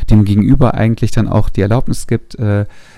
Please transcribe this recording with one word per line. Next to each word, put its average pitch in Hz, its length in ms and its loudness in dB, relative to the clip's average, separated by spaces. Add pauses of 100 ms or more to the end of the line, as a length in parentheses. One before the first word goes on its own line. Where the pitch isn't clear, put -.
(100)
dem 107 140 6
Gegenüber 107 500 2
eigentlich 110 360 -2
dann 110 160 0
auch - 220 0
die - 140 -2
Erlaubnis 117 440 -2
gibt, - 320 -6
äh, 104 280 -2 (320)